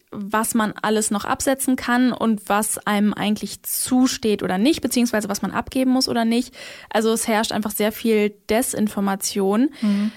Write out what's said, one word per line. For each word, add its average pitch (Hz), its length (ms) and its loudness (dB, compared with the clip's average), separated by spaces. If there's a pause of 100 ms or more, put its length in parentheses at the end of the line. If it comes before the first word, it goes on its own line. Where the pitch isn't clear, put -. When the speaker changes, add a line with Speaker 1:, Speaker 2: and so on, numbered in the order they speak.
(120)
Speaker 1:
was 214 420 -2
man 220 280 0
alles 214 280 2
noch 202 140 -2
absetzen 269 540 0
kann 247 340 2
und 220 380 0
was 208 360 0
einem 208 280 2
eigentlich 208 500 -4
zusteht 254 800 0
oder 185 140 0
nicht, 262 240 2
beziehungsweise 233 480 0
was 196 120 -4
man 190 100 -2
abgeben 262 400 0
muss 262 180 2
oder 233 160 0
nicht. 233 280 0 (360)
Also 220 240 2
es 220 160 -2
herrscht 220 240 0
einfach 214 180 -4
sehr 214 220 0
viel 214 380 2 (180)
Desinformation. 208 1200 0 (120)
Speaker 2:
Mhm. 208 360 2